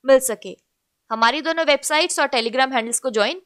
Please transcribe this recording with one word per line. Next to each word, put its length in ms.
मिल 160
सके। 360
हमारी 300
दोनों 240
वेबसाइट्स 540
और 80
Telegram 460
हैंडल्स 260
को 100
ज्वाइन 360